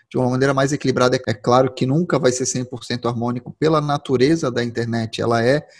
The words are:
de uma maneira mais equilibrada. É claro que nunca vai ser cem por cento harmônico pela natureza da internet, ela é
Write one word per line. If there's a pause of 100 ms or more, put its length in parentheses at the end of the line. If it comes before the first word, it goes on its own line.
(100)
de
uma
maneira
mais
equilibrada.
É
claro
que
nunca
vai
ser
cem
por
cento
harmônico
pela
natureza
da
internet,
ela
é (140)